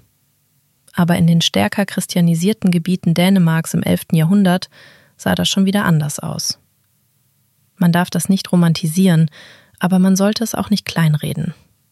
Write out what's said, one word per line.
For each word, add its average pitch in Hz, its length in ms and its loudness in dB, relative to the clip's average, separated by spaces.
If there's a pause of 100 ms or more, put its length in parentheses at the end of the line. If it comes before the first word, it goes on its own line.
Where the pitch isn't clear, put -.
(960)
Aber 175 240 0
in 170 80 2
den 165 160 4
stärker 202 460 -2
christianisierten 180 840 -2
Gebieten 175 460 -2
Dänemarks 175 580 2
im - 80 -2
elften - 340 -2
Jahrhundert 180 540 2 (480)
sah - 160 -2
das - 160 -2
schon 196 160 0
wieder 202 200 0
anders 151 340 -2
aus. - 400 -10 (1160)
Man 175 160 2
darf 175 200 0
das - 180 -2
nicht 190 220 -2
romantisieren, 170 800 2 (480)
aber 185 180 0
man 190 180 4
sollte 202 280 0
es 220 100 -6
auch - 160 -6
nicht 196 160 -2
kleinreden. 151 720 -2 (360)